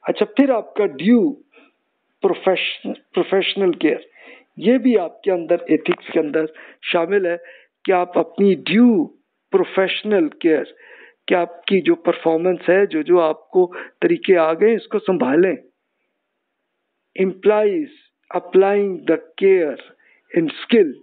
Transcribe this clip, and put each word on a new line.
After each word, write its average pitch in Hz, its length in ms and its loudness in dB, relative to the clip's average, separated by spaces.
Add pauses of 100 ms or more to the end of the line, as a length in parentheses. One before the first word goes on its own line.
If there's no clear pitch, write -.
अच्छा, 185 180 -2
फिर 269 260 0
आपका 208 340 -4
ड्यू 175 440 2 (920)
प्रोफेशन-, - 720 -2 (180)
professional 190 580 -2 (100)
care, - 240 -2 (520)
ये 202 200 2
भी 240 200 2
आपके 180 320 -6
अंदर 175 400 -2
ethics 160 420 -2
के 170 80 0
अंदर 156 320 -4 (400)
शामिल 180 340 0
है 170 100 -4 (480)
कि 190 100 -2
आप 180 240 -2
अपनी 196 360 0 (100)
due 214 400 4 (480)
professional 190 760 0 (140)
care, 156 320 0 (540)
कि - 60 0
आपकी 180 460 -2
जो 165 140 2 (120)
performance 165 540 0 (100)
है, 196 160 4
जो 160 160 -4
जो 175 180 2
आपको 165 460 0 (360)
तरीके 170 340 2
आ 160 180 2
गए, 208 200 2
इसको 214 260 -6
संभालें। 190 560 0 (1600)
Implies 190 840 0 (300)
applying 196 600 0 (140)
the 160 120 0 (200)
care 180 420 2 (520)
and 165 260 -2
skill 190 340 2 (100)